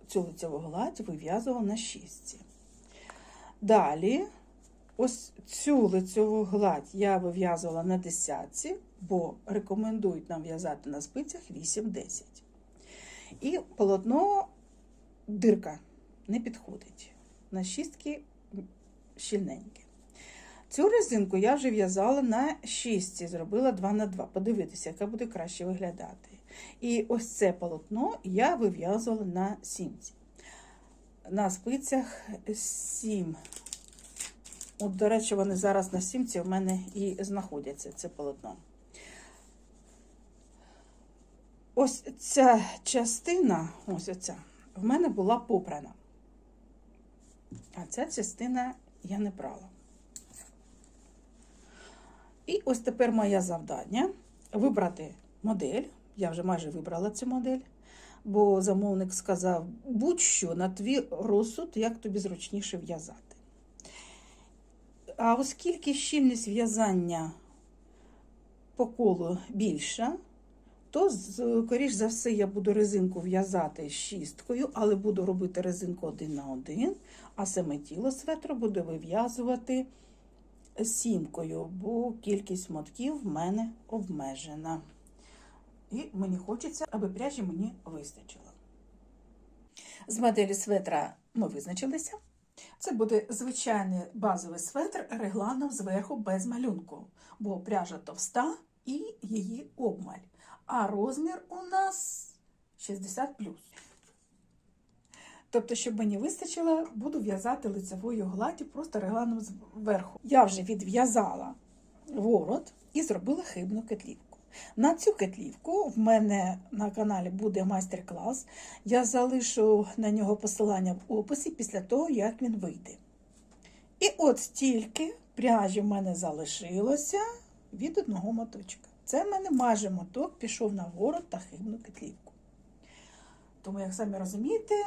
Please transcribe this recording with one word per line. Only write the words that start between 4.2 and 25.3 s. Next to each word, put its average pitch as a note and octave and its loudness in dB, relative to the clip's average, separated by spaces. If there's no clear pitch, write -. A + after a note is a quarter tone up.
ось - 0
цю C4+ 4
лицеву G#3+ 2
гладь F#3+ 2
я G3 4
вив'язувала F3 0
на F#3 2
десятці, F3 -4
бо F3 0
рекомендують G3+ -2
нам D#3+ -6
в'язати D#3+ -6
на D3 -6
спицях D4 -10
вісім-десять. - -6
І D#4 0
полотно, B3 4
дирка, G3+ 4
не G#3+ 0
підходить. - -12
На F#3 -4
шістки D4 -8
щільненьке. - -6
Цю F4+ 6
резинку G#3+ 4
я A3 6
вже C4 2
в'язала G#3 4
на C4 2
шістці, F#3 -4
зробила G3+ 2
два F#3+ 0
на G#3+ 2
два. F#3 -6
Подивитися, F#3+ -2
яка F3 -6
буде A3+ -4
краще F3+ -8